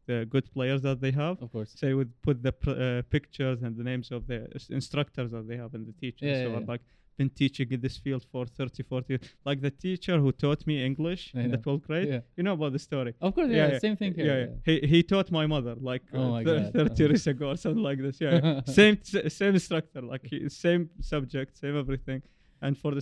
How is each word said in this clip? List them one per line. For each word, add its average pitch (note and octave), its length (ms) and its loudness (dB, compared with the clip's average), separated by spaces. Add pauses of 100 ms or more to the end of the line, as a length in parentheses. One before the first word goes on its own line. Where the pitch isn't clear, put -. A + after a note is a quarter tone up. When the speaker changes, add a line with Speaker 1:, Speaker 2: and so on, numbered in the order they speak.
Speaker 1:
the A#2 240 -2
good C3+ 220 0
players C3+ 300 -2
that C3+ 180 -2
they C3 120 0
have. D3+ 300 -2
Speaker 2:
Of A#2 100 -12
course. G#2+ 260 -8
Speaker 1:
So - 80 -4
they C3+ 80 2
would C3+ 180 0 (100)
put C3 220 0
the C3 80 0
pr-, C#3 200 -2
uh, B2+ 380 0
pictures C3 520 -2
and A#2 160 -6
the A#2+ 60 -6
names B2 280 -6
of A#2 160 -8
the A#2 120 -6 (160)
s-, - 140 -14
instructors B2+ 600 -4
that A2 160 -10
they A#2 100 -8
have A#2 180 -12
and A2 100 -10
the A2 80 -14
teachers C3+ 340 -8
Speaker 2:
Yeah, C3+ 160 0
Speaker 1:
who B2 60 -2
Speaker 2:
yeah, A2+ 80 -4
Speaker 1:
are, - 40 -4
Speaker 2:
yeah. A2+ 120 -6
Speaker 1:
like, A#2+ 80 -8 (340)
been C3+ 140 0
teaching C3+ 420 0
in C3 80 -2
this B2+ 160 -4
field C3+ 360 -6
for B2 160 -6
thirty, B2+ 340 -8
forty B2+ 320 -6
years. B2+ 80 -2 (240)
Like, C#3 160 -2
the C#3 80 -2
teacher F3+ 500 -2
who C#3 120 6
taught D3 340 0
me D3 180 0
English D#3 520 -4
Speaker 2:
I B2 60 -2
Speaker 1:
in A#2+ 100 0
the B2+ 60 0
Speaker 2:
know. A2 40 -6
Speaker 1:
twelfth C#3 240 -2
grade. E3 240 -2
Speaker 2:
Yeah. B2+ 120 -2 (140)
Speaker 1:
You F3 60 -4
know G3 120 0
about D3+ 200 -2
the C#3+ 60 -2
story. B2+ 420 -4
Speaker 2:
Of F#3+ 140 0
course, D4+ 160 2
Speaker 1:
Yeah, A3 60 4
Speaker 2:
yeah, D3+ 160 6
Speaker 1:
yeah. C3 40 0
Speaker 2:
same G#3+ 200 0
thing F#3+ 180 -2
here, D#3+ 100 0
Speaker 1:
Yeah, C3+ 140 2
yeah. A#2 140 -4 (120)
Speaker 2:
yeah. D#3+ 160 4
Speaker 1:
He, D3 60 2
he E3+ 160 8
taught G3 260 2
my D#3+ 160 2
mother, C3 300 0
like, B2+ 260 -6 (100)
Speaker 2:
Oh C3 120 -2
Speaker 1:
uh, B2 80 2
Speaker 2:
my A#2 120 0
Speaker 1:
thir-, D#3+ 200 4
Speaker 2:
God. - 100 -4
Speaker 1:
thirty D#3 300 4
Speaker 2:
Uh-huh. D3 80 8
Speaker 1:
years E3 160 2
ago C#3+ 240 0
or E3+ 60 -4
something - 260 0
like C#3 160 -2
this. C3+ 200 -4
Yeah, D3+ 140 2 (100)
yeah. D3 200 2
Speaker 2:
<laughs> C3+ 160 2
Speaker 1:
Same, G#3+ 200 8
s-, F3+ 320 -4 (100)
same G3+ 120 4
instructor, E3 480 0
like, B2 240 -10
he, C#3+ 240 -6
same F3 400 0 (120)
subject, C3+ 540 -4
same C#3+ 220 -6
everything, C3 460 -4 (400)
and C#3 120 0
for D3+ 200 -2
the C#3 60 -4